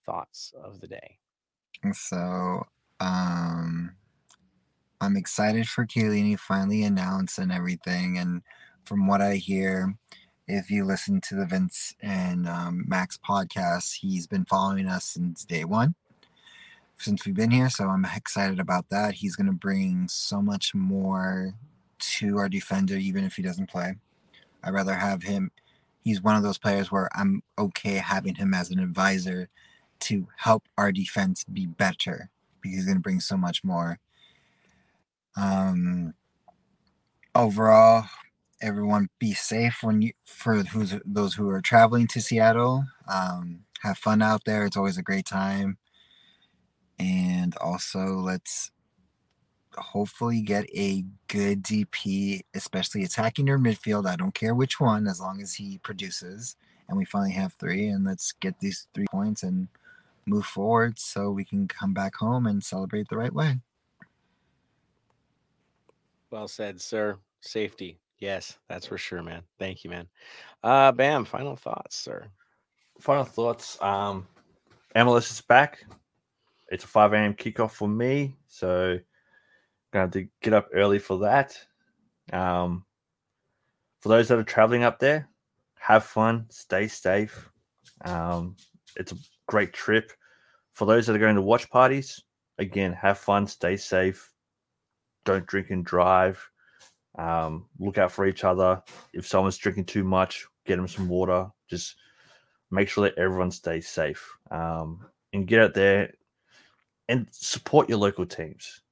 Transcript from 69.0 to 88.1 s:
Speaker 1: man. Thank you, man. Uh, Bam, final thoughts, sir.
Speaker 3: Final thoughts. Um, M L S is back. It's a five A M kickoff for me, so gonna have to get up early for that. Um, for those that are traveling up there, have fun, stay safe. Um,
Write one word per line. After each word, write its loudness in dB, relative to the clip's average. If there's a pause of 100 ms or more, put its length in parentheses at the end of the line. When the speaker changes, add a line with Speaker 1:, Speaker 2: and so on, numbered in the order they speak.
Speaker 1:
man. -14 (160)
Thank -10
you, -14
man. -14 (560)
Uh, 6
Bam, 2
final -8
thoughts, -10
sir. -12 (760)
Speaker 3:
Final 2
thoughts. -4
Um, -4 (680)
M 8
L 6
S 2
is -10
back. 6 (840)
It's -8
a -20
five 6
A 4
M 2
kickoff -2
for -4
me, -2 (120)
so -2 (920)
gonna 4
have -2
to -4 (140)
get 2
up 6
early 4
for -4
that. 2 (760)
Um, -2 (1160)
for -4
those 8
that 6
are 2
traveling 4
up 2
there, 2 (500)
have 6
fun, 0
stay -2
safe. -2 (540)
Um, -4 (400)